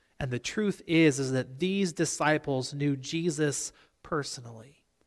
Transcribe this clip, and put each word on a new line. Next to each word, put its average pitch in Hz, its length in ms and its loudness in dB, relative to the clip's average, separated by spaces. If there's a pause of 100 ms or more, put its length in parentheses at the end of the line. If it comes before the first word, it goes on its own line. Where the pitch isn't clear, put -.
(200)
And 131 120 -4
the 120 80 -2
truth - 480 -2
is, 160 320 6
is 131 140 0
that 131 260 -2
these 190 320 2
disciples 147 840 0
knew 143 220 0
Jesus 151 800 -2 (300)
personally. 120 800 -8 (240)